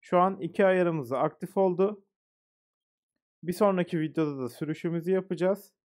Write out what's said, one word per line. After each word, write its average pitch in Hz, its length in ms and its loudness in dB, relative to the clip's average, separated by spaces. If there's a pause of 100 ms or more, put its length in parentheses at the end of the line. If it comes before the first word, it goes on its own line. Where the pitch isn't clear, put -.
Şu - 180 0
an 190 220 2
iki 185 260 0
ayarımız 170 440 2
da 131 80 -2
aktif 160 380 -4
oldu. 190 480 0 (1400)
Bir 170 100 -6
sonraki 180 480 2
videoda 151 380 -2
da 127 100 -4
sürüşümüzü 160 640 -6
yapacağız. 185 640 -2 (100)